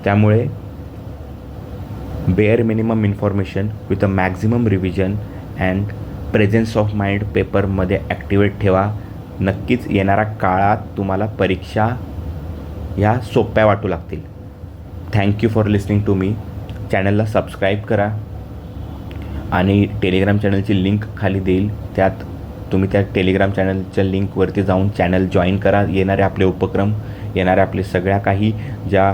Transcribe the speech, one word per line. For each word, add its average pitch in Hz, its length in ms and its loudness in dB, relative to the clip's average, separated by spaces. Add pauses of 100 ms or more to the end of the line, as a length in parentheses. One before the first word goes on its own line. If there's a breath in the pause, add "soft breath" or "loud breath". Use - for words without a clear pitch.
त्यामुळे 107 420 4 (1800)
bare 107 340 4
minimum 113 360 2
information 101 680 0 (240)
with 98 140 0
a 98 120 4
maximum 107 520 2
revision 92 420 2 (500 loud breath)
and 95 220 2 (520)
presence 110 420 2
of 104 240 2
mind 101 240 0 (100)
पेपरमध्ये 98 680 0 (100)
ॲक्टिवेट 101 500 0
ठेवा. 101 340 4 (460 loud breath)
नक्कीच 104 400 0 (100)
येणाऱ्या 98 340 4
काळात 101 520 2 (200)
तुम्हाला 98 300 0
परीक्षा 101 600 0 (1080)
ह्या 107 240 4
सोप्या 110 460 2
वाटू 101 220 2
लागतील. 82 320 -6 (920)
Thank 101 320 2
you 110 140 2
for 104 180 2
listening 101 360 0
to 95 100 2
me. 98 100 0 (600)
चॅनलला 101 340 2
सबस्क्राईब 104 540 0
करा 104 280 0 (1400 loud breath)
आणि 98 340 4 (160)
Telegram 98 340 2
चॅनलची 98 480 2
लिंक 104 160 2 (160)
खाली 98 240 0
देईल, 92 560 0
त्यात 95 140 4 (640)
तुम्ही 95 200 2
त्या 101 100 4 (140)
Telegram 95 340 4
चॅनलच्या 95 540 0
लिंकवरती 95 580 0
जाऊन 95 260 2
चॅनल 92 460 2
जॉईन 92 220 4
करा. 98 260 2
येणारे 95 400 2
आपले 95 220 2
उपक्रम, 95 480 0 (440 loud breath)
येणाऱ्या 92 280 4
आपले - 180 -2
सगळ्या 95 360 2
काही 101 340 2 (380 loud breath)
ज्या 98 240 4